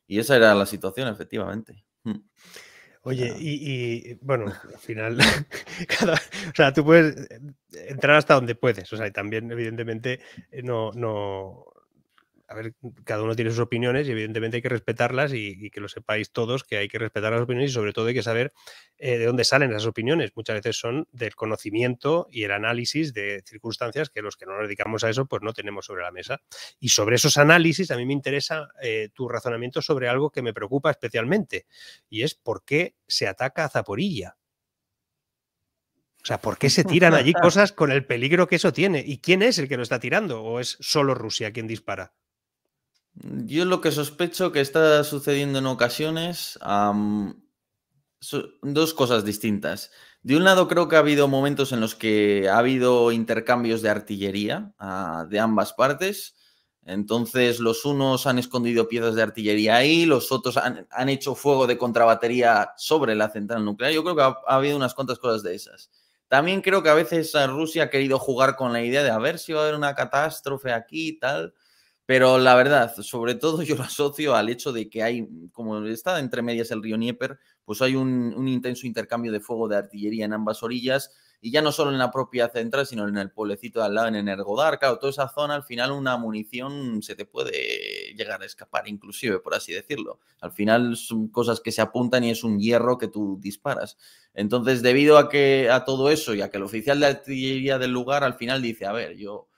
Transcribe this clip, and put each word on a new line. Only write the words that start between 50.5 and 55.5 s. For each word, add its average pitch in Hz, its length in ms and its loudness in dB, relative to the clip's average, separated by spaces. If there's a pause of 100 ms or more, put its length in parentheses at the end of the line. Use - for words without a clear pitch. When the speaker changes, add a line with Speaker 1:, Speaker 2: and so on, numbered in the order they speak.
Speaker 1:
creo 170 200 2
que 160 80 4
ha 156 40 10
habido 147 280 4
momentos 135 440 0
en 120 80 0
los 113 160 -2
que 104 520 2
ha 101 100 4
habido 123 520 4
intercambios 113 720 0
de 110 80 2
artillería, 104 880 -4
ah, 92 500 -8
de 104 120 0
ambas 107 320 2